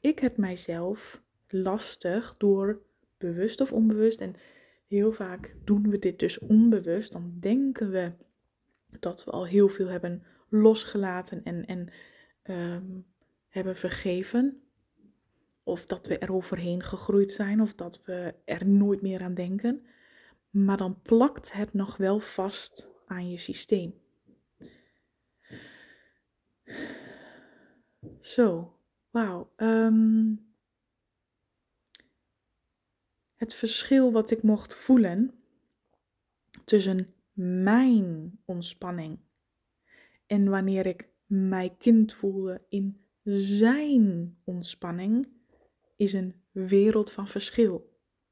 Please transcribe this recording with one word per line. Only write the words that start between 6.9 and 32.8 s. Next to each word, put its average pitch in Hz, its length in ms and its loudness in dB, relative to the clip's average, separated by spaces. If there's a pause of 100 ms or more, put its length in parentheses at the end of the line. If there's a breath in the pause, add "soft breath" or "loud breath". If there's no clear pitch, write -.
dan 175 280 -12
denken 226 500 -2
we 180 220 -4 (880)
dat - 240 -8
we - 60 -12
al 185 160 -6
heel 196 220 6
veel 196 180 -6
hebben 175 360 -8 (260 soft breath)
losgelaten 196 960 2
en, 170 220 -8
en, 180 220 -8 (540 soft breath)
ehm, 180 580 -10 (480)
hebben 185 280 -6
vergeven. 190 840 -4 (1000)
Of 175 240 -6
dat - 200 -8
we - 120 -4
er 190 140 -6
overheen 180 500 -4
gegroeid 196 500 0
zijn 208 280 -2
of 208 140 0
dat - 300 -14
we 180 300 -10 (100)
er 180 220 -6
nooit 202 360 4
meer 190 200 -4
aan 180 120 -6
denken. 196 520 -4 (640 soft breath)
Maar 196 260 2
dan 185 260 -4
plakt - 500 2
het 202 200 -6
nog 196 240 -4
wel 196 220 2
vast - 680 -10 (180)
aan 180 240 -10
je 175 80 -10
systeem. 180 560 -4 (4000 loud breath)
Zo, 175 560 0 (340)
wauw. 190 460 -6
Ehm, 220 760 4 (3000)